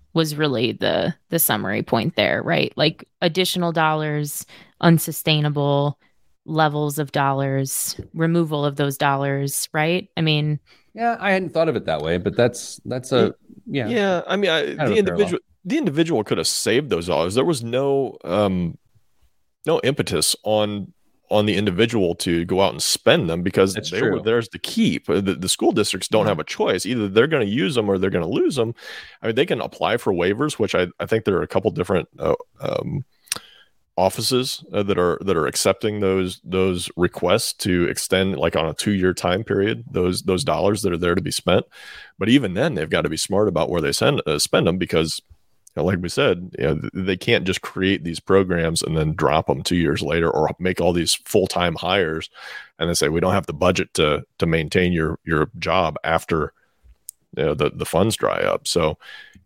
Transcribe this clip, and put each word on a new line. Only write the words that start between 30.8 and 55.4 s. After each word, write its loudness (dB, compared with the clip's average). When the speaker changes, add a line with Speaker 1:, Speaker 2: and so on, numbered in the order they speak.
Speaker 3:
I -4
think 0
there 2
are 0
a -6
couple 0
different, -2
uh, 0
um, -4
offices, 0
uh, 0
that 0
are, 2
that 0
are 2
accepting 0
those, 0
those -2
requests 2
to 2
extend, 0
like, 0
on 2
a -4
two-year 0
time -2
period, -2
those, 0
those 0
dollars 0
that 0
are -4
there 0
to 0
be -6
spent. 0
But -2
even 2
then, 0
they've -4
gotta 0
be -4
smart 0
about 0
where 0
they 0
send, 0
uh, 0
spend 0
them, 2
because, -2
you -4
know, 0
like 2
we -6
said, -2
you -2
know, 0
th-, -8
they -2
can't 2
just -2
create -2
these -6
programs 2
and -2
then 2
drop 2
'em 0
two -2
years 2
later, 0
or 2
make -2
all 2
these 0
full-time 2
hires -2
and 0
then 0
say, 2
"We 0
don't 2
have 0
the -8
budget 0
to, 2
to 0
maintain 2
your, -2
your 0